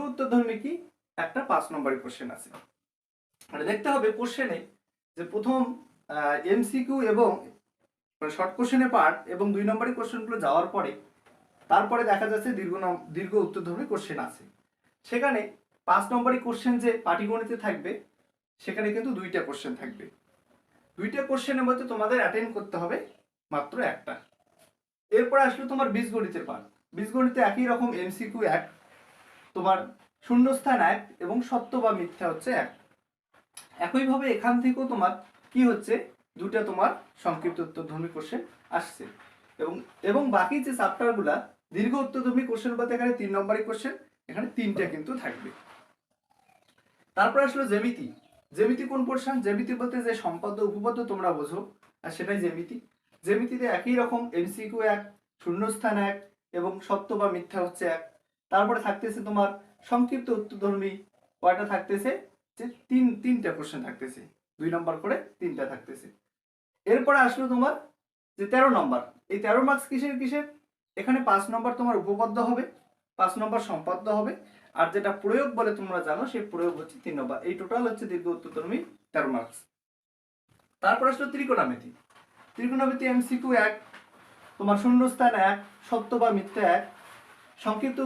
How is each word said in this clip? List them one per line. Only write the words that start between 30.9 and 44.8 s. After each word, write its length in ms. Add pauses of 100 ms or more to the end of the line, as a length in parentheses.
এক 60 (240)
এবং 140 (120)
সত্য 220 (120)
বা 160
মিথ্যা 320
হচ্ছে 180 (140)
এক। 60 (1160)
একইভাবে 400 (100)
এখান 280
থেকেও 300
তোমার 200 (400)
কি 160
হচ্ছে, 240 (480)
দুটা 280
তোমার 220 (320)
সংক্ষিপ্ত 440
উত্তরধর্মী 480
কোশ্চেন 260 (360)
আসছে 260 (560)
এবং, 160 (340)
এবং 140 (140)
বাকি 180 (100)
যে 140
চ্যাপ্টারগুলা 560 (400)
দীর্ঘ 180 (120)
উত্তরধর্মী 440
কোশ্চেন 300
বলতে 180
এখানে 240
তিন 160
নম্বরই 300
কোশ্চেন, 260 (380)
এখানে 160 (100)
তিনটা 260 (100)